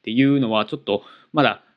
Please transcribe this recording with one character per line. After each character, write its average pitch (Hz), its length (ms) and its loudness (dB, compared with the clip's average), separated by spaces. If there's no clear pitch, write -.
て 107 80 -8
い 123 120 2
う 139 160 2
の 117 120 -2
は、 107 140 -2
ち - 100 -10
ょ - 20 -12
っ - 40 -14
と 101 220 -4
ま 147 80 0
だ 110 220 0